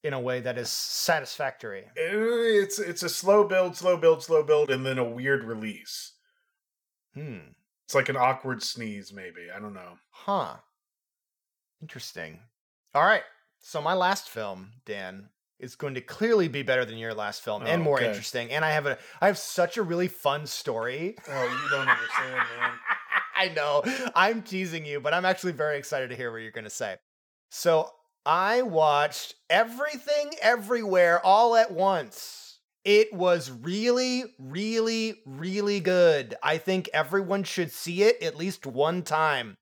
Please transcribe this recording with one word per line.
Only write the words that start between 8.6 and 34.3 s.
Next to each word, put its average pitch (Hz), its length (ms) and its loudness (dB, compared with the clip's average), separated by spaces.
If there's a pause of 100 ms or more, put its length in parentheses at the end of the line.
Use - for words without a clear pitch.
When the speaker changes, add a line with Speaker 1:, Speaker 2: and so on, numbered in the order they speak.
Speaker 2:
sneeze, 104 500 -10
maybe. 87 420 -16
I 98 60 -12
don't 104 140 -14
know. 90 240 -18 (140)
Speaker 1:
Huh. 151 460 -4 (1200)
Interesting. 85 600 -14 (520)
All 147 100 4
right. 190 200 4 (360)
So - 220 -8
my 160 120 0
last 185 360 0
film, 101 440 -10 (120)
Dan, 98 440 -10 (300)
is 127 160 -16
going 139 200 -8
to 127 60 -8
clearly 214 460 2
be 139 140 -4
better 127 240 2
than 113 120 -12
your 113 160 -6
last 104 300 -6
film 104 200 -4
and 165 180 2
Speaker 2:
Oh, - 20 0
Speaker 1:
more 143 140 4
Speaker 2:
okay. 120 100 2
Speaker 1:
interesting. 113 440 -4
And 151 120 0
I 156 80 2
have 151 140 0
a, 135 120 -2 (240)
I 185 60 4
have 202 100 2
such - 400 -2
a 226 60 -2
really 175 240 -2
fun 147 380 -2
story. 135 680 -6 (120)
Speaker 2:
Oh, 135 160 -4 (200)
you - 60 -4
don't 135 180 0
understand, - 480 -2
man. 240 360 -4 (320)
Speaker 1:
<laughs> - 340 -4
I 185 120 0
know. 147 340 0 (320)
I'm 214 280 4
teasing 170 420 -6
you, 143 140 -6
but 147 140 0
I'm 180 120 0
actually 180 280 0
very 151 240 -2
excited 139 320 -6
to 123 60 -10
hear 120 160 -6
what 113 60 -10
you're 113 140 -12
gonna 110 180 -12
say. 101 280 -6 (520)
So 160 400 2 (360)
I 190 360 4
watched 151 720 2 (140)
Everything 285 920 0
Everywhere 202 840 4
All 226 300 6
at 226 160 6
Once. 170 880 -2 (260)
It 214 280 6
was 175 380 2
really, 240 880 0